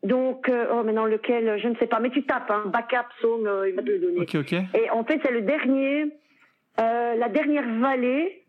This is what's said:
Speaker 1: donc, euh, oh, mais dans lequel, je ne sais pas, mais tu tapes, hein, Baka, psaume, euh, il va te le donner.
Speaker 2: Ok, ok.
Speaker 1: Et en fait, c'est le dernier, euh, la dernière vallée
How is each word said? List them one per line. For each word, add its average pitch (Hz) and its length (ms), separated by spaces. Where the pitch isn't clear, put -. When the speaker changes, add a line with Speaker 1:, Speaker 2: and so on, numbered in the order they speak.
Speaker 1:
donc, 254 460
euh, 240 240
oh, 233 120
mais 220 80
dans 220 140
lequel, 220 560
je 233 60
ne 233 80
sais 233 100
pas, 226 140
mais 240 100
tu 269 140
tapes, 254 260
hein, 208 160
Baka, 233 400
psaume, 226 280
euh, 196 220
il 185 80
va 208 60
te 247 80
le 202 100
donner. 175 220
Speaker 2:
Ok, 165 120
ok. 147 180
Speaker 1:
Et 226 160
en 226 140
fait, 302 200
c'est 269 80
le 233 100
dernier, 269 640
euh, 233 340
la 233 140
dernière 294 400
vallée 269 680